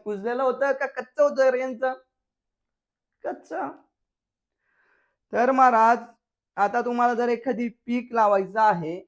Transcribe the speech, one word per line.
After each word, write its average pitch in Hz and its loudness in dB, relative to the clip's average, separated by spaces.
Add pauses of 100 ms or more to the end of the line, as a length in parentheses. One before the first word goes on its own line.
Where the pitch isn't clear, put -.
कुजलेलं 214 -4
होतं 262 0
का 269 -2
कच्चं 262 -2
होतं 262 4
रे 247 0
यांचं? 262 -4 (1300)
कच्चं. - -10 (1600)
तर 240 2
महाराज, 240 4 (600)
आता 202 0
तुम्हाला 240 0
जर 240 -2
एखादी 240 -4 (180)
पीक 240 -6
लावायचं 202 0
आहे, 175 0